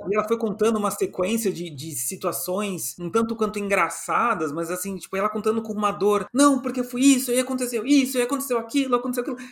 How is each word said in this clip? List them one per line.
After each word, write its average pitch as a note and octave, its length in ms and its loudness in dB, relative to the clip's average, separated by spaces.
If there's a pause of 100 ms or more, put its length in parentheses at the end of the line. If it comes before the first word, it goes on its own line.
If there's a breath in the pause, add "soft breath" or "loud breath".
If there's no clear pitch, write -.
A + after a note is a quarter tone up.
(120)
e G3+ 40 0
ela G#3+ 120 0
foi A3+ 100 2
contando A3 400 0
uma G3+ 140 0
sequência G3+ 600 0
de, E3 200 -6
de D3+ 220 -10
situações F#3 1040 -4
um F3 100 -6
tanto A3+ 260 0
quanto G#3 220 -2
engraçadas, F#3 920 0
mas E3 180 -4
assim, F#3+ 280 -6
tipo, - 200 -10
ela G3+ 120 2
contando A3 340 -2
com A3+ 100 -6
uma G3+ 180 0
dor. G3+ 400 2
"Não, C4+ 300 6
porque B3 220 -2
foi B3 180 -4
isso, C4 300 6
e B3 80 2
aconteceu B3+ 460 -2
isso, C4+ 340 4
e - 20 4
aconteceu B3+ 380 0
aquilo, B3+ 360 0
aconteceu B3 280 0
aquilo." B3 140 -4 (140 loud breath)